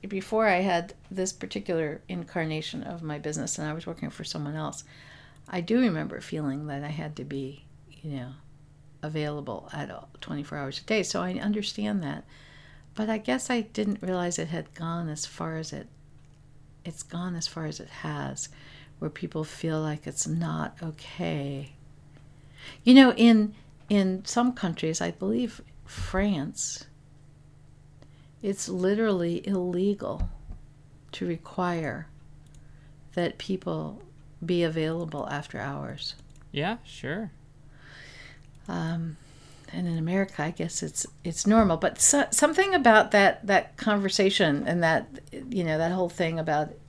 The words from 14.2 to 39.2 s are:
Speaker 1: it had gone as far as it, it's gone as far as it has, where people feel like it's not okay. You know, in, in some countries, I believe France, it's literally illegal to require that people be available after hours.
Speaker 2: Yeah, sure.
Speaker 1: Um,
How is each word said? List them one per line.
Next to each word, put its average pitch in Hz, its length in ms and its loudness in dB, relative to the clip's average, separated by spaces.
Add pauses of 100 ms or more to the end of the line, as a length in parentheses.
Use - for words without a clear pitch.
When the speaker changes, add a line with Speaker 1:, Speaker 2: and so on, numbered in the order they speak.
Speaker 1:
it 160 100 -4
had 156 260 -8
gone 165 340 -4
as 151 180 -6
far 160 300 -8
as 160 160 -8
it, 143 160 -12 (960)
it's - 180 -12
gone 180 320 -6
as 165 120 -6
far 160 200 -6
as 156 140 -8
it - 80 -14
has, 139 600 -6 (500)
where 156 120 -4
people 156 340 -6
feel 156 360 -4
like 156 260 -4
it's - 200 -6
not 156 560 -4
okay. 151 880 -6 (1120)
You 247 120 10
know, 262 180 12
in, 220 420 8 (360)
in 190 340 2
some 247 280 2
countries, 165 480 -2
I 170 100 -2
believe 208 500 -2 (240)
France, - 1000 -2 (1600)
it's 196 260 -4
literally 190 800 2
illegal 190 840 0 (840)
to - 140 -4
require 165 800 -4 (1080)
that 175 240 -2
people 165 600 -4 (440)
be 175 180 2
available 160 680 -2
after - 300 -6
hours. 139 560 -8 (380)
Speaker 2:
Yeah, 185 320 -2
sure. 175 480 -8 (1400)
Speaker 1:
Um, 165 480 -4 (560)